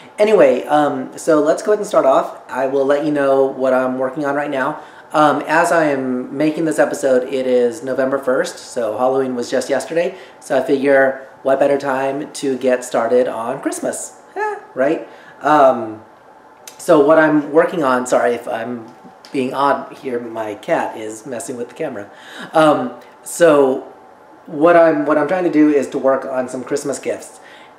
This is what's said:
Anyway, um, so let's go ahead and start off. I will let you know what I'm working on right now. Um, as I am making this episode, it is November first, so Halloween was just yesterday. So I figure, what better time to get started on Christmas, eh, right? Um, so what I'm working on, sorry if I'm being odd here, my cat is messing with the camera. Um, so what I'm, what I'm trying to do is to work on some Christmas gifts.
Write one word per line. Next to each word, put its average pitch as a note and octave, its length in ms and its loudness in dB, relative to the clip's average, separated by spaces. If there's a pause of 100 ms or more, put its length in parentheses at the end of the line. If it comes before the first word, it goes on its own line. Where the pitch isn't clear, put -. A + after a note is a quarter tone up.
(200)
Anyway, E3+ 440 4
um, C#3+ 540 0
so D#3 220 2
let's D3 220 0
go G#3 100 0
ahead G#3 80 2
and G3+ 80 -8
start D3+ 180 2
off. - 440 0
I C3 180 -4
will C3+ 180 0
let D3 200 0
you D3+ 60 -2
know C3+ 340 2
what C3 280 -2
I'm B2+ 260 0
working C3+ 260 -4
on C#3 100 -2
right D3 140 -4
now. C#3 320 -4 (320)
Um, D3+ 340 2
as E3 240 2
I E3 140 2
am C3 500 -4
making D#3 300 -2
this D#3 140 0
episode, C3 520 0
it C3 160 -2
is A#2+ 360 0
November C3 340 -2
first, C#3 400 -2
so A2 400 -6
Halloween C3 380 0
was A#2+ 140 -6
just B2+ 200 -2
yesterday. D#3+ 480 -4 (220)
So - 180 -2
I B2+ 60 0
figure, C3+ 640 2 (180)
what C3+ 160 2
better C#3 180 2
time C3+ 560 -4
to C3+ 240 -4
get B2 260 0
started B2 440 0
on A#2 340 -6
Christmas, - 580 -8 (160)
eh, G#4 200 -6 (180)
right? C#3+ 340 -2 (340)
Um, B2 640 2 (720)
so D#3 220 4
what D3 180 4
I'm D3+ 340 2
working F3 320 0
on, B2+ 220 0
sorry A#2+ 280 2
if A#2+ 140 -8
I'm A#2 460 -8 (380)
being C3+ 220 -4
odd C#3 440 -2
here, B2 220 -6
my A2+ 360 -8
cat B2 420 -4
is A2 280 -12
messing B2 320 -10
with A#2+ 120 -10
the - 60 -20
camera. A#2 340 -10 (440)
Um, C#3+ 400 2 (300)
so C#3+ 720 2 (520)
what E3+ 300 4
I'm, D#3+ 300 4
what D3+ 120 2
I'm D3 100 0
trying F#3 160 -2
to E3 80 0
do D3+ 180 6
is C3+ 200 2
to - 80 -6
work C3 280 0
on C3 220 -4
some B2+ 160 -10
Christmas C#3+ 360 -6
gifts. - 400 -10 (400)